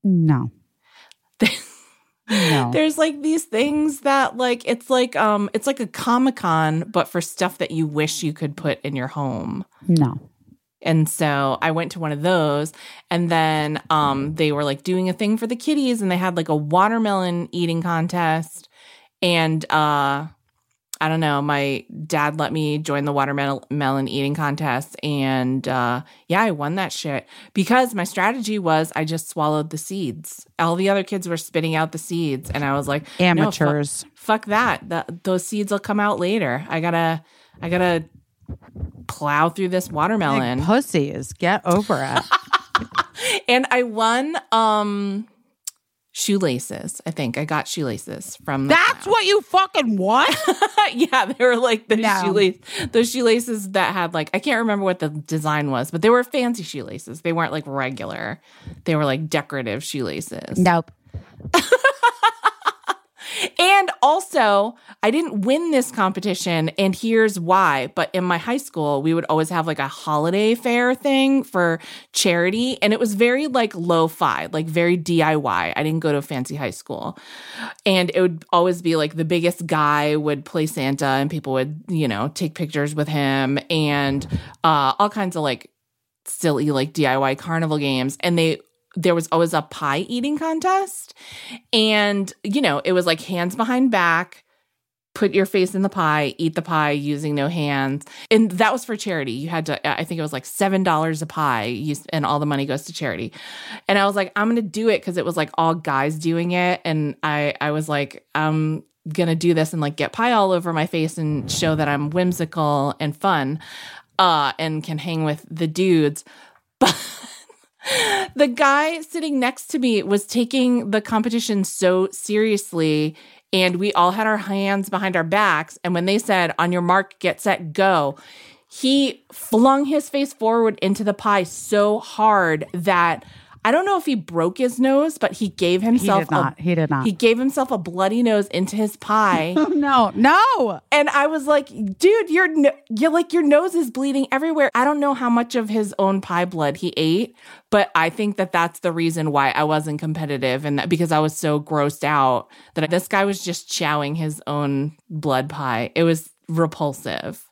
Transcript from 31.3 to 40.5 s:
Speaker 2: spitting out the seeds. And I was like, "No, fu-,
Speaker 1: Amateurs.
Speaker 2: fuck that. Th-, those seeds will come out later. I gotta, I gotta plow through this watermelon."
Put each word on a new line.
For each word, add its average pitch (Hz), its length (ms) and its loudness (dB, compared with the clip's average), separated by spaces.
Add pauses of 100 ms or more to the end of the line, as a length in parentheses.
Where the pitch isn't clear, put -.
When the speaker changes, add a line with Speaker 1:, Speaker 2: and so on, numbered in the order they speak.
Speaker 2:
spitting 160 380 -4
out 156 160 0
the 160 80 -10
seeds. 156 520 -4
And 147 140 -4
I 139 120 0
was 143 100 -4
like, 147 160 -2
"No, - 60 -20
fu-, - 160 -2
Speaker 1:
Amateurs. 156 880 2
Speaker 2:
fuck 214 320 -2
that. 208 420 -2
Th-, 165 160 -4 (200)
those 185 200 0
seeds 208 280 -4
will 202 80 -2
come 208 180 -4
out 208 220 0
later. 175 480 -2
I 165 100 -2
gotta, 165 460 0 (360)
I 170 80 -8
gotta 175 360 0 (1040)
plow 147 400 0
through 180 220 -4
this 180 200 -2
watermelon." 147 720 0